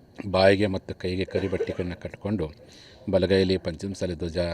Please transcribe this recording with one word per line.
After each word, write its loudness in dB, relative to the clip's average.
ಬಾಯಿಗೆ 6
ಮತ್ತು -6
ಕೈಗೆ -4
ಕರಿಬಟ್ಟಿಗಳನ್ನ -4
ಕಟ್ಟಿಕೊಂಡು -6
ಬಲಗೈಯಲ್ಲಿ 4
ಪಂಚಮಸಾಲಿ -6
ಧ್ವಜ -6